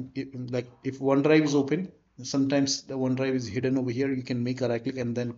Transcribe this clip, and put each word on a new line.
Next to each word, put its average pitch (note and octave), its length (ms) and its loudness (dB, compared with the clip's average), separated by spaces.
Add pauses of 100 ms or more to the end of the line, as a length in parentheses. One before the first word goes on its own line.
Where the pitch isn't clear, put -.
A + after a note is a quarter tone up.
(160)
it, B2+ 340 -8
like, B2 160 -2 (160)
if C3 160 -6
OneDrive C#3+ 460 6
is C#3+ 100 0
open, C#3+ 380 0 (320)
sometimes C3+ 580 0
the C3+ 160 -8
OneDrive C3 360 0
is B2 120 -2
hidden B2 320 0
over B2 140 -2
here. C3+ 200 0
You B2+ 120 -4
can B2 180 -2
make B2+ 200 -2
a A#2+ 60 0
right A#2 140 0
click C3+ 140 -4
and A#2+ 200 -2
then A#2+ 220 -2